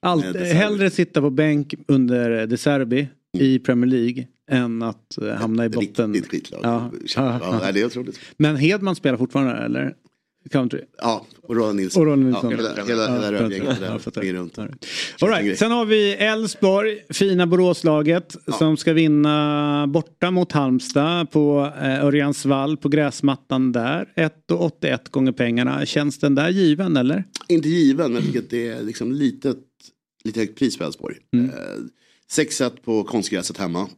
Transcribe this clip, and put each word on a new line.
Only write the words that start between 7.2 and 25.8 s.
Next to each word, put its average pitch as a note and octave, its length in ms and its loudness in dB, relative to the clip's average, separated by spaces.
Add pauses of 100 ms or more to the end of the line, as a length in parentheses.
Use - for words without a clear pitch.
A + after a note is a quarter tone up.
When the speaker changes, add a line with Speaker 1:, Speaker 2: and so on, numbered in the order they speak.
Speaker 2:
ja, F#2 240 -2
Speaker 1:
ja. G2 60 0
Speaker 2:
det G2 100 0
är A2 40 2
otroligt. B2 340 -8 (180)
Speaker 1:
Men D3+ 180 4
Hedman F#3 400 2
spelar C3 220 0
fortfarande, B2+ 360 0
eller? A#2+ 400 -4 (560)
Country. B2+ 320 -2 (160)
Speaker 2:
Ja, A2+ 280 -4 (160)
och A#2+ 140 -6
Roland G#2+ 200 0
Nilsson. F#2+ 260 0
Speaker 1:
Och D#3 60 6
Roland C#3 180 4
Nilsson. A#2 260 0
Speaker 2:
Ja, A2+ 60 -2
hela, A2+ 120 -2 (160)
hela, A2+ 180 0
Speaker 1:
Ja, A2 100 0 (120)
Speaker 2:
hela G#2 160 0
Speaker 1:
jag A2+ 100 0
Speaker 2:
gänget G2 160 -4
Speaker 1:
fattar. B2 140 -2
Speaker 2:
där. G2 60 -6
Speaker 1:
Ja, F2+ 60 -6
jag G#2+ 80 -6
fattar. - 200 -8
Speaker 2:
Springer F#2+ 120 -4
runt. F2+ 260 -8
Speaker 1:
All G#2+ 80 -8
right. - 180 -16
Speaker 2:
Kör - 320 -10
sin F3+ 100 2
Speaker 1:
All A3 60 2
right. E3 120 0
Speaker 2:
grej. G2+ 120 -2
Speaker 1:
Sen A3 140 2
har A#3+ 140 0
vi G#3 280 4
Elfsborg, G#3 840 0 (120)
fina F3+ 380 2
Boråslaget, E3+ 880 2 (100)
Speaker 2:
Ja. - 80 -4
Speaker 1:
som D#3 240 2
ska E3 160 2
vinna D3 960 2
borta E3 440 -2
mot F3+ 200 0
Halmstad C#3+ 800 0
på, D3 400 2 (100)
eh, C3+ 240 0
Örjansvall C#3+ 720 0
på C#3+ 120 -4
gräsmattan C3+ 840 0
där. A#2+ 440 -2
Ett D#3+ 360 -2
och F3 140 0
åttioett D3 440 -4
gånger C3 220 0
pengarna. B2 540 -2